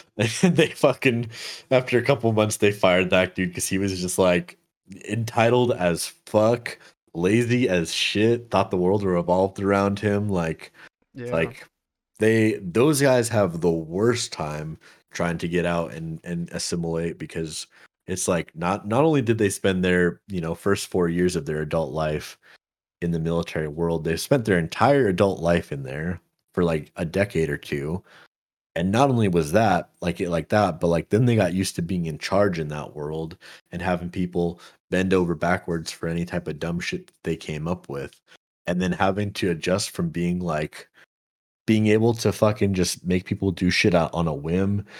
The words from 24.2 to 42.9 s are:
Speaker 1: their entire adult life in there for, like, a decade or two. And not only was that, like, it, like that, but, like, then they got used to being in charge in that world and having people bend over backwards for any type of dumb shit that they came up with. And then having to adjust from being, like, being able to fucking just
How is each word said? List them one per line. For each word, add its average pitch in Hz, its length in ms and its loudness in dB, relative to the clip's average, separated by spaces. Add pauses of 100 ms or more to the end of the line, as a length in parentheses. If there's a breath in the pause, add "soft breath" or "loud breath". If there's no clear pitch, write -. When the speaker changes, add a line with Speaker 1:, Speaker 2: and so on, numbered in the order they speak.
Speaker 1:
their 95 120 4
entire 127 500 2
adult 95 320 2
life 85 320 0
in 71 100 -8
there 78 400 -6 (320)
for, 90 100 2
like, 80 320 -2
a 92 80 -4
decade 82 460 -2
or 73 80 -4
two. 76 440 -6 (720 loud breath)
And 90 180 0
not 127 160 4
only 117 200 2
was 82 240 2
that, 98 360 2 (140)
like, 87 180 -4
it, 87 80 -2
like 82 220 -4
that, 98 300 2
but, 90 80 2
like, 82 200 0
then 113 160 4
they 120 100 4
got 92 200 2
used 95 220 -2
to 92 60 -4
being 87 220 -2
in 76 140 -6
charge 95 400 0
in 78 100 -4
that 76 260 -8
world 78 440 -8 (340 loud breath)
and 87 80 -8
having 87 300 -2
people 87 500 -2 (300 loud breath)
bend 92 240 2
over 87 200 2
backwards 85 560 -2
for - 180 -8
any 85 180 -2
type 87 200 -6
of 76 120 -8
dumb 85 200 -4
shit - 280 -8
that - 80 -20 (100)
they 82 120 -2
came 78 300 -8
up 87 220 -6
with. 69 320 -10 (460 soft breath)
And 90 160 0
then 90 100 0
having 98 420 0
to 95 160 -2
adjust 87 420 -2
from 85 180 -4
being, 87 300 -2
like, 80 500 -6 (760 soft breath)
being 110 200 4
able 110 300 4
to 110 160 2
fucking 104 420 2
just 90 280 0